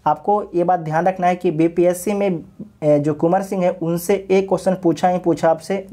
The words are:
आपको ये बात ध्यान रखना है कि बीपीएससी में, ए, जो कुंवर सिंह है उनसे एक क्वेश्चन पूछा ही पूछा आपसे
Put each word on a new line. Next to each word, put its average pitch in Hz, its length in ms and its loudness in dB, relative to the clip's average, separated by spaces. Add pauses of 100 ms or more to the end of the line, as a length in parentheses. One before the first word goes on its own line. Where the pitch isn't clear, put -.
आपको 202 360 0 (120)
ये 175 80 2
बात 175 160 2
ध्यान 160 280 -2
रखना 185 200 0
है 180 80 2
कि 180 160 -2
बीपीएससी 175 640 0
में, 202 300 -2 (400)
ए, 151 160 4
जो 147 140 0
कुंवर 165 280 2
सिंह 196 220 -4
है 180 80 2
उनसे 175 600 -2
एक 190 160 2
क्वेश्चन 185 280 0
पूछा 170 340 0
ही 180 100 0
पूछा 165 300 0
आपसे 190 440 -2